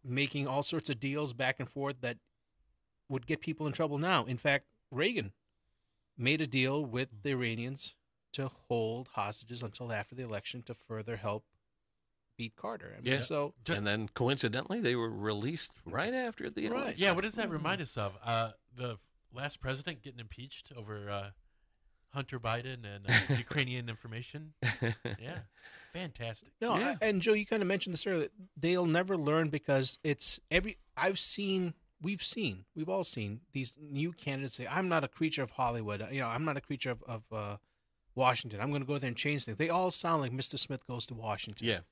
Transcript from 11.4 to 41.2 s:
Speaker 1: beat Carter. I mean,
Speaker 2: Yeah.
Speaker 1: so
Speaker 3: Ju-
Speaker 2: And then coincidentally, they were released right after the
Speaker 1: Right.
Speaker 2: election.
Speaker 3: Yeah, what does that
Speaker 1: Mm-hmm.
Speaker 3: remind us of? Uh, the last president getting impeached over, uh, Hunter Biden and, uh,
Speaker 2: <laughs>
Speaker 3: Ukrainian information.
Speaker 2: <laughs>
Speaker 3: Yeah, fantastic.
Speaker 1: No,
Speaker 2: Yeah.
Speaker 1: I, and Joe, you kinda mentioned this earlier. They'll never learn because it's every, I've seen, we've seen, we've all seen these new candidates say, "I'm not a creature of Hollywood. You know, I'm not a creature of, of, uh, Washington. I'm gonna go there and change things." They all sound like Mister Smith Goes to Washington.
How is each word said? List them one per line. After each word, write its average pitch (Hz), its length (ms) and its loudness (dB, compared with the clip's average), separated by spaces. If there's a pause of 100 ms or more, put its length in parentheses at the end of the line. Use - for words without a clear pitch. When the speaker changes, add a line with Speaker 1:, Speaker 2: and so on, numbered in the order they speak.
Speaker 1:
beat 117 180 -8
Carter. - 420 -8
I - 40 -14
mean, 127 120 2
Speaker 2:
Yeah. 139 80 4
Speaker 1:
so 147 320 0 (100)
Speaker 3:
Ju- 165 100 0
Speaker 2:
And 104 140 0
then 107 220 2
coincidentally, 131 720 2
they 127 140 4
were 113 140 0
released 107 600 -2 (140)
right 170 280 -2
after 247 360 -2
the 214 180 -4
Speaker 1:
Right. 220 40 0
Speaker 2:
election. 254 260 -2
Speaker 3:
Yeah, 190 160 6
what 180 100 2
does 214 120 -2
that 226 100 0
Speaker 1:
Mm-hmm. 175 80 -2
Speaker 3:
remind 160 280 0
us 135 160 -6
of? 101 260 -2
Uh, 113 280 2 (240)
the 120 220 -6 (340)
last 135 300 -8
president 135 400 -4
getting 127 180 -14
impeached 120 560 -12
over, 104 340 -8
uh, 101 200 -4 (800)
Hunter 135 300 -6
Biden 120 460 -2
and, 101 240 -10
uh, 120 40 6
Speaker 2:
<laughs> 117 240 6
Speaker 3:
Ukrainian 123 520 -2
information. 120 720 -10
Speaker 2:
<laughs> - 20 -2 (540)
Speaker 3:
Yeah, 151 220 -8 (540)
fantastic. 117 560 -8 (120)
Speaker 1:
No, 226 160 2
Speaker 2:
Yeah. 254 240 2
Speaker 1:
I, 214 40 2
and 202 160 4
Joe, 214 120 6
you 214 120 4
kinda 214 200 2
mentioned 190 280 0
this - 120 -2
earlier. 180 220 2 (300)
They'll 175 280 4
never 180 320 4
learn 156 320 4
because 139 540 4
it's - 360 2 (120)
every, 185 260 2 (200)
I've 190 220 2
seen, 190 540 0 (280)
we've 185 220 -2
seen, 104 420 0 (100)
we've 160 140 -4
all 185 160 2
seen 107 360 -4 (120)
these 131 260 -4
new 147 320 -2
candidates 135 440 -4
say, 123 120 -6
"I'm 180 220 0
not 165 160 4
a - 20 -4
creature 156 340 0
of 123 100 -2
Hollywood. 110 600 0
You 135 80 -2
know, 127 80 0
I'm 120 160 0
not 151 140 0
a 143 40 -4
creature 131 300 -4
of, 113 120 -4
of, 113 280 -8
uh, 104 260 -4 (560)
Washington. 123 480 2
I'm 139 120 0
gonna 143 120 0
go 143 120 0
there 131 100 -2
and 117 100 -4
change 143 280 0
things." 107 120 -6
They 165 120 2
all 185 200 4
sound 165 320 4
like 127 120 0
Mister 131 240 0
Smith - 280 -2
Goes 123 220 -4
to 127 60 -8
Washington. 110 520 -4